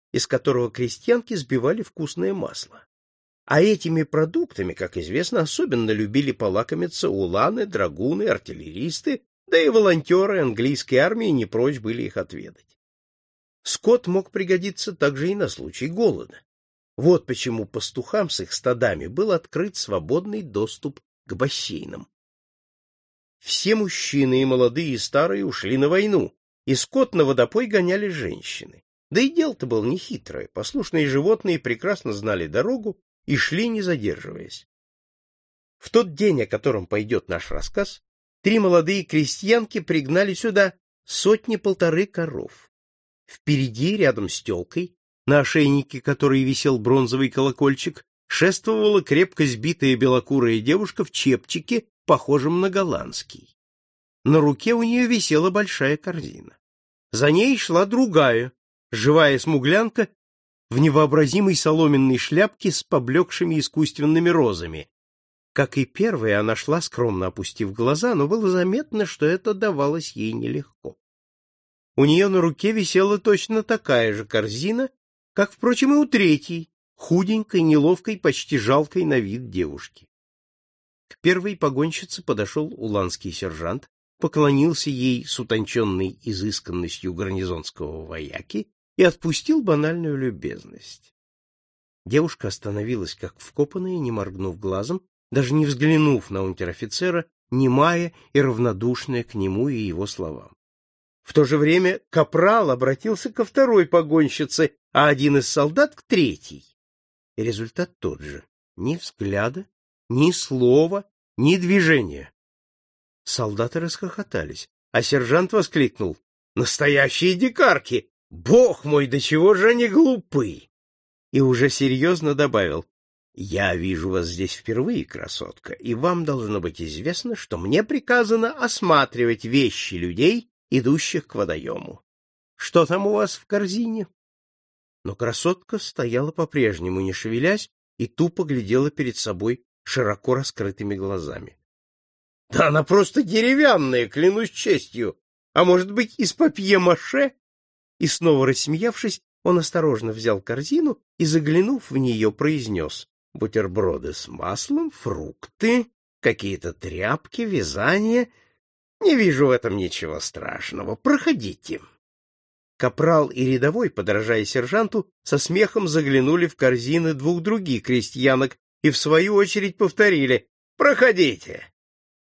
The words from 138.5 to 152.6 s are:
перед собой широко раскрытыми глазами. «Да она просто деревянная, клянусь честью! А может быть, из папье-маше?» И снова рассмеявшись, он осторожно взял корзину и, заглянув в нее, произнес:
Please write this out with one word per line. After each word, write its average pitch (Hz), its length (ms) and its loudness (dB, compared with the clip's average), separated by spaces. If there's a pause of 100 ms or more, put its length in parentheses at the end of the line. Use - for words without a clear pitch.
перед 131 260 -4
собой 107 460 -4 (200)
широко 123 520 -2
раскрытыми 101 580 -6
глазами. 92 640 -8 (920)
«Да 151 160 2
она 147 160 2
просто 202 400 2
деревянная, 208 840 2
клянусь 190 440 0
честью! 120 640 -4 (360)
А 175 120 6
может 180 260 4
быть, 220 280 -2
из 208 140 0
папье-маше?» 202 1000 2 (640)
И 160 80 0
снова 143 400 2
рассмеявшись, 180 760 -2 (220)
он 180 160 2
осторожно 139 520 -2
взял 110 300 -2
корзину 247 600 -2 (160)
и, 165 80 2
заглянув 165 640 2
в 131 60 -2
нее, 113 340 2
произнес: 110 760 -4 (260)